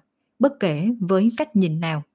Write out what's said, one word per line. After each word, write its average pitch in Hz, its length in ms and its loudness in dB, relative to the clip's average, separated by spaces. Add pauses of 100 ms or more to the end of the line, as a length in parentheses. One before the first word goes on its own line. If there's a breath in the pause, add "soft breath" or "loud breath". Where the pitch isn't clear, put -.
(380)
bất 285 220 2
kể 175 300 0 (100)
với 190 360 2
cách 311 200 -4
nhìn 165 240 2
nào, 160 220 -4 (120)